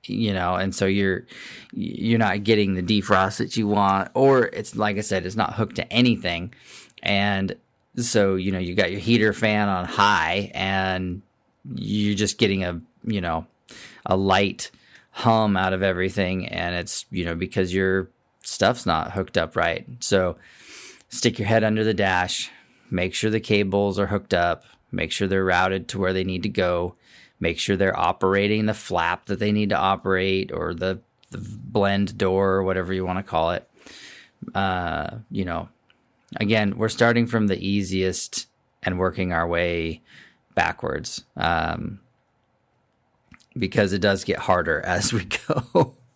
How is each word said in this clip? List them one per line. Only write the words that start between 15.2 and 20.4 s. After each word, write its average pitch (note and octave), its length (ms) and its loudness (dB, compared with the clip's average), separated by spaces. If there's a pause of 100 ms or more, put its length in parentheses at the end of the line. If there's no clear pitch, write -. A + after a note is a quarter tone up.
out F#2+ 180 0
of F#2+ 100 0
everything. F#2 640 0
And F2 280 -4
it's, - 360 -6
you F2+ 120 -2
know, E2+ 120 -4
because F2+ 380 -2
your F#2+ 360 0 (320)
stuff's - 440 0
not F2 260 0
hooked F#2+ 260 -4
up E2 180 -2
right. E2+ 320 0 (120)
So F#2 380 0 (720)